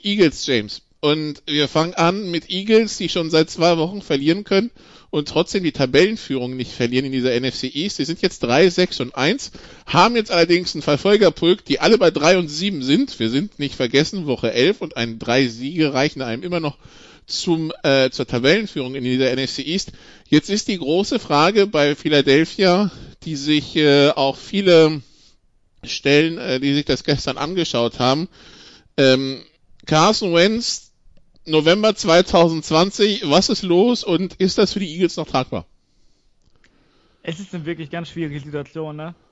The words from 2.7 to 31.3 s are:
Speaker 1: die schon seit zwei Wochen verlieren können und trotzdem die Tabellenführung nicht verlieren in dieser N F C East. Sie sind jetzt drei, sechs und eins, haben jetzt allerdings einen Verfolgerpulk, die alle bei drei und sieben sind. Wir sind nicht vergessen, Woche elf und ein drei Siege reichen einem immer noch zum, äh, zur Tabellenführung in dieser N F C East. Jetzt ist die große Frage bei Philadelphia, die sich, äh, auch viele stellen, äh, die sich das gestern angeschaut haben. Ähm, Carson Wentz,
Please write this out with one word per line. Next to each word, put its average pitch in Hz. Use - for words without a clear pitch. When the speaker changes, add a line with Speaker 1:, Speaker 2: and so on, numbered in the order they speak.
Speaker 1:
die 175
schon 160
seit 160
zwei 170
Wochen 185
verlieren 160
können 196
und 147
trotzdem 180
die 156
Tabellenführung 135
nicht 127
verlieren 127
in 135
dieser 127
N 120
F 131
C 131
East. 185
Sie 139
sind 160
jetzt -
drei, 143
sechs 180
und 127
eins, 156
haben 214
jetzt 220
allerdings 175
einen 151
Verfolgerpulk, 185
die 135
alle 208
bei 175
drei 165
und 170
sieben 160
sind. 180
Wir 113
sind 151
nicht 143
vergessen, 143
Woche 117
elf 139
und 165
ein 117
drei 123
Siege 139
reichen 139
einem 123
immer 175
noch 147
zum, 160
äh, 135
zur -
Tabellenführung 135
in 135
dieser 127
N 127
F 131
C -
East. 175
Jetzt 151
ist 208
die 202
große 175
Frage 190
bei 147
Philadelphia, 160
die 160
sich, 147
äh, 143
auch 139
viele 160
stellen, 160
äh, 131
die 139
sich 147
das 131
gestern -
angeschaut 147
haben. 135
Ähm, 135
Carson 175
Wentz, 214